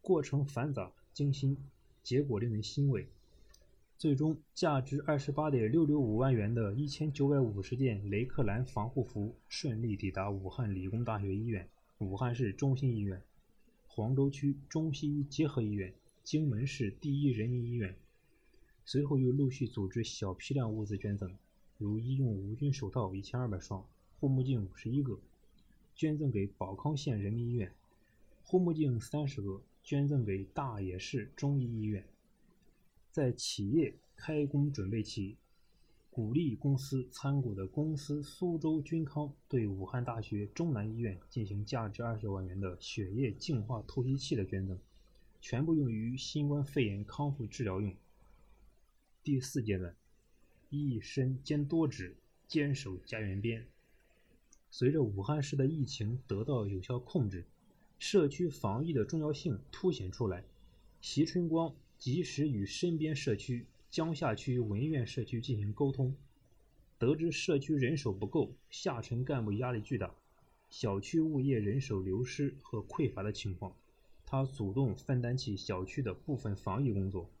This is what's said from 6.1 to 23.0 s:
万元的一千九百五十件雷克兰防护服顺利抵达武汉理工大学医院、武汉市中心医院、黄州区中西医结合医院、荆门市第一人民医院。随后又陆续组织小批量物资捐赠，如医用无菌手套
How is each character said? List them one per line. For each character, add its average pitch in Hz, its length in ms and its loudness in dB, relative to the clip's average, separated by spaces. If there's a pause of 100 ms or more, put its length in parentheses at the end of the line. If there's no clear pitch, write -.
万 131 180 6
元 110 200 2
的 107 180 2
一 143 160 0
千 151 240 -2
九 139 160 2
百 143 100 6
五 107 240 2
十 123 140 -4
件 110 320 0
雷 101 160 2
克 120 180 0
兰 110 220 2
防 107 240 -4
护 131 160 0
服 107 320 -4 (100)
顺 113 360 -4
利 113 120 0
抵 98 160 -2
达 98 200 -4
武 95 180 -4
汉 104 260 -2
理 92 140 -4
工 113 160 0
大 110 160 -2
学 98 160 0
医 107 80 -2
院、 107 240 -2 (300)
武 98 180 -2
汉 120 180 0
市 117 160 2
中 139 240 2
心 127 220 2
医 104 40 0
院、 98 220 -2 (640)
黄 117 300 0
州 139 140 4
区 139 260 0 (140)
中 160 240 0
西 147 260 0
医 - 40 2
结 156 220 0
合 135 160 0
医 107 80 0
院、 95 240 -4 (300)
荆 151 240 2
门 117 180 0
市 110 240 -2
第 143 320 -2
一 143 60 4
人 113 200 2
民 123 160 0
医 120 80 -4
院。 101 240 -4 (880)
随 143 200 2
后 139 140 2
又 127 120 6
陆 139 180 4
续 127 200 0
组 101 180 -2
织 113 160 -2
小 95 320 -4
批 - 180 -6
量 117 220 0
物 107 100 -2
资 101 140 -4
捐 101 180 -2
赠， 95 160 -4 (460)
如 104 180 0
医 123 200 0
用 135 120 4
无 101 280 -2
菌 139 160 0
手 131 180 -4
套 98 240 -2